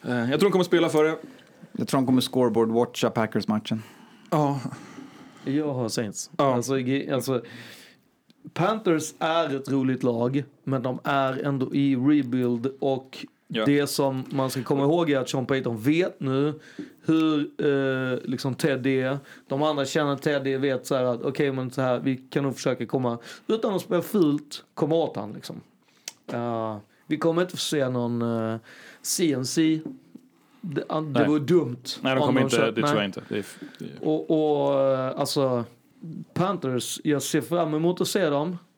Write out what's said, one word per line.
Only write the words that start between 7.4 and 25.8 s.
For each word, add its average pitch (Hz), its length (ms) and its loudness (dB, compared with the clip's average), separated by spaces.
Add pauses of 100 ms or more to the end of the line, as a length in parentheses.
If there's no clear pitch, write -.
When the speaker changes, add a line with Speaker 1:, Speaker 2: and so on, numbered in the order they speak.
Speaker 3:
Panthers 180 680 0
är 160 360 0
ett 135 140 -8
roligt 131 340 0
lag, 127 400 0 (200)
men 131 200 -2
de 127 200 -4
är 135 420 0
ändå 139 300 -2
i 139 200 2
rebuild. 127 840 2
Och 131 460 -4 (240)
Speaker 1:
Ja. 110 160 0
Speaker 3:
det 143 220 4
som 135 420 0
man 135 200 0
ska 127 140 -4
komma 139 200 0
ihåg 160 260 2
är 139 100 2
att 123 100 -4
Sean 131 160 -2
Payton 127 360 -2
vet 160 380 2
nu 139 400 0 (460)
hur, 156 340 4
eh, 135 840 0
liksom 131 320 -4
Ted 135 320 0
är. 131 300 0 (300)
De 139 160 -2
andra 147 220 2
känner 143 300 0
Ted 139 320 0
är, 135 100 0
vet 131 300 -2
så 143 80 0
här 127 80 2
att 123 180 0
okej, 139 300 0
men 131 200 -4
så 139 100 -4
här, 127 180 2
vi 131 180 -2
kan 139 260 -4
nog 135 120 -2
försöka 123 300 -2
komma, 120 320 -2 (300)
utan 220 260 0
att 175 80 -2
spela 175 200 -2
fult, 151 640 0 (100)
komma 160 220 0
åt 160 200 0
han, 104 180 -8
liksom. - 280 -14 (720)